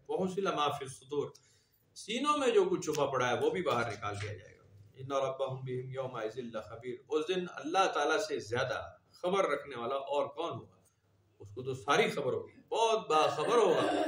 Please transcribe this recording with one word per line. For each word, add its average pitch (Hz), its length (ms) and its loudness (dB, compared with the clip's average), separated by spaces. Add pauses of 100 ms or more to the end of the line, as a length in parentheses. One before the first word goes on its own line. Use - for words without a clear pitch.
"व 151 80 -2
हुसिला 185 340 0
मा 147 160 2
फिस - 320 -6
सुदूर", 143 340 -4 (600)
सीनों 277 420 0
में 254 160 2
जो 196 120 8
कुछ 180 200 0
छुपा 147 200 2
पड़ा 127 220 2
है 120 120 2
वो 147 120 2
भी 185 100 -2
बाहर 120 280 0
निकाल 101 280 -6
लिया 101 160 -8
जाएगा। - 640 -20
"इन्ना 135 200 -4
रब्बहुम 131 480 -2
बिहिम 127 260 -6
यौमा 127 300 -6
इज़िन 117 340 -6
लखबीर", 117 440 -10 (100)
उस 156 180 0
दिन 180 200 -2
अल्लाह 180 380 2
ताला 156 320 2
से 139 220 -2
ज्यादा 110 400 -2 (360)
खबर 180 380 0
रखने 143 220 -6
वाला 120 200 -2
और 139 320 -2
कौन 160 220 -6
होगा? - 320 -12 (580)
उसको - 220 -14
तो 127 120 -6
सारी 156 360 2
खबर 127 240 -2
होगी, - 360 -8
बहुत 220 300 2
बाखबर 156 580 4
होगा, 196 240 6 (260)